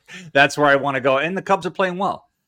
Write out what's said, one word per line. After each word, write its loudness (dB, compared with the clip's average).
that's 4
where 2
I 4
wanna -2
go. 2
And -4
the -6
Cubs -2
are -6
playing -4
well. -6